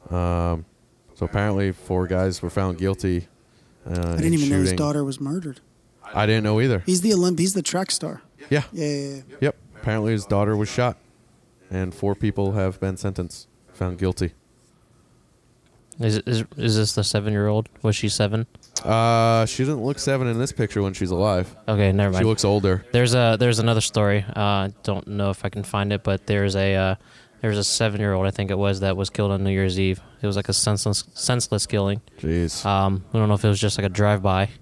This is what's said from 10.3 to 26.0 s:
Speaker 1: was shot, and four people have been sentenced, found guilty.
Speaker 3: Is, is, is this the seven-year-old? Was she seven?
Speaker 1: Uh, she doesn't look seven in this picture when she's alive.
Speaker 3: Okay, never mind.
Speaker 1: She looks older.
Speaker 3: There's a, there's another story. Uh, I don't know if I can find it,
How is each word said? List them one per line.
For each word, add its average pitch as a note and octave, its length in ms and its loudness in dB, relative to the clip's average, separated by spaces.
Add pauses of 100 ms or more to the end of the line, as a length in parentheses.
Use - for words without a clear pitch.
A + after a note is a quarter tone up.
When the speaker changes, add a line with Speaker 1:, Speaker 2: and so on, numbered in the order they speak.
Speaker 1:
was G#2 120 -2
shot, B2 300 -2 (720)
and F#2 240 -4
four G2 200 -2
people G2+ 380 -2
have F#2+ 260 -2
been F#2+ 180 -4
sentenced, F#2 520 -8 (240)
found F2+ 260 -6
guilty. F#2 360 -2 (1600)
Speaker 3:
Is, A2 200 0
is, A2+ 260 -2 (120)
is A2+ 200 0
this G#2+ 180 0
the G#2 100 0
seven-year-old? G#2 640 0 (140)
Was G#2+ 140 2
she G#2+ 120 -2
seven? G#2+ 380 0 (380)
Speaker 1:
Uh, A2+ 640 4
she - 160 -4
doesn't C3+ 200 -2
look C#3 160 -2
seven C3 280 -2
in A#2 120 -2
this C3+ 140 -2
picture G#2+ 300 -2
when F#2+ 120 0
she's F#2 160 -2
alive. F#2 440 0 (140)
Speaker 3:
Okay, G2+ 240 4
never G2 200 4
mind. F#2 100 2
Speaker 1:
She A2 40 4
looks A2 180 2
older. G2 480 2
Speaker 3:
There's A#2+ 220 4
a, A#2 240 4
there's A#2+ 200 2
another A2+ 240 2
story. G2+ 420 2 (120)
Uh, G#2+ 40 -4
I G2 320 0 (100)
don't G2 240 -4
know G2+ 240 -2
if - 140 -6
I G2+ 40 -2
can G2 140 -6
find G2+ 300 -2
it, G2+ 100 -2